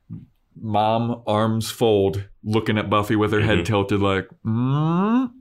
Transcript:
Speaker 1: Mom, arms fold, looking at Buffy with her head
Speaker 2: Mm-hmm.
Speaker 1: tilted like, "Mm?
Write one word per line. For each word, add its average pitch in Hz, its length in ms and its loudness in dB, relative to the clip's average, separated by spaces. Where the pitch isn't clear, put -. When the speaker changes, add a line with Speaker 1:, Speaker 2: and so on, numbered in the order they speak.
Speaker 1:
Mom, 110 680 -2
arms 110 440 0
fold, 101 520 2
looking 110 340 -2
at 101 120 -4
Buffy 104 260 2
with 104 160 2
her 107 100 2
head 104 180 2
Speaker 2:
Mm-hmm. 85 60 0
Speaker 1:
tilted 101 360 0
like, 98 260 0
"Mm? 165 960 0